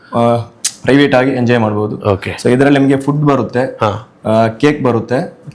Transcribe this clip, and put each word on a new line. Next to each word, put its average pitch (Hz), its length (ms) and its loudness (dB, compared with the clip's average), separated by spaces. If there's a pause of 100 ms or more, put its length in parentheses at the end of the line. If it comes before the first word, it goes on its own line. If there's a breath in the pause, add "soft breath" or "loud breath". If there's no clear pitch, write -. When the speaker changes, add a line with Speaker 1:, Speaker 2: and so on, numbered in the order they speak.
(160)
Speaker 1:
ಆ, 120 40 0 (640)
ಪ್ರೈವೇಟ್ 139 340 2
ಆಗಿ 131 160 2
ಎಂಜಾಯ್ 120 280 0
ಮಾಡಬಹುದು. 107 500 -4
Speaker 2:
ಓಕೆ. 95 340 -2
Speaker 1:
So 120 100 2
ಇದರಲ್ಲಿ 135 260 4
ನಿಮಗೆ 139 180 2
ಫುಡ್ 147 280 -2
ಬರುತ್ತೆ, 123 340 0
Speaker 2:
ಹಾ. - 680 -4
Speaker 1:
ಆ, 110 220 2
ಕೇಕ್ 143 360 0
ಬರುತ್ತೆ. 123 540 -2 (180)